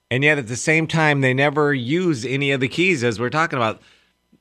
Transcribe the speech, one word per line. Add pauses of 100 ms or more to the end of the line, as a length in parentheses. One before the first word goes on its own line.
(100)
And
yet
at
the
same
time,
they
never
use
any
of
the
keys
as
we're
talking
about. (600)